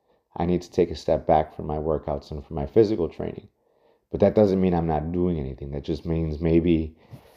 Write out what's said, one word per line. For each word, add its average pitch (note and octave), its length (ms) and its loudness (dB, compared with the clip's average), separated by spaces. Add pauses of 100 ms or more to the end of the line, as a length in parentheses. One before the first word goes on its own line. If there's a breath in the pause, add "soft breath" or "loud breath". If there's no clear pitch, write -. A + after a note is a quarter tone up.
(360)
I F2 100 -2
need F2 180 2
to - 80 -20
take E2+ 200 2
a D#2+ 40 -8
step D#2 300 -2
back D#2 300 2
from D#2+ 120 -12
my D2+ 100 -4
workouts D2+ 540 -4
and D2 140 -10
from E2 100 -12
my D2 100 -4
physical G2+ 420 2
training. - 400 -10 (640)
But D#2+ 80 -2
that G2+ 160 4
doesn't G2 240 4
mean F#2 140 2
I'm E2 140 0
not D#2 240 -2
doing F2+ 280 0
anything. C2+ 320 -8
That C#2+ 120 -6
just D#2 220 -6
means D#2+ 360 -2
maybe E2 540 2 (400 loud breath)